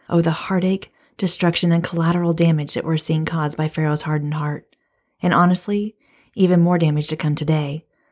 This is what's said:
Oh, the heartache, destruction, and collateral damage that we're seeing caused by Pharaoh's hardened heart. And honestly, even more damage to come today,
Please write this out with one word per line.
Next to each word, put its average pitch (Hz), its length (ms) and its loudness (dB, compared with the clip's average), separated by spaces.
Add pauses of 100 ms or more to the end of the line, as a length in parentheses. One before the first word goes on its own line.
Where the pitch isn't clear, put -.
Oh, 170 120 2
the 160 120 2
heartache, 185 580 -2 (260)
destruction, 175 540 0
and 170 140 2
collateral 170 500 0
damage 160 400 2
that - 100 -4
we're 160 120 0
seeing 156 280 -2
caused 151 320 -4
by 156 120 -2
Pharaoh's 151 340 -2
hardened 151 320 -4
heart. 147 320 -6 (560)
And - 100 2
honestly, 202 600 0 (400)
even 180 260 4
more 170 160 2
damage 151 300 0
to 156 100 -6
come 147 200 -2
today, 151 500 -4 (260)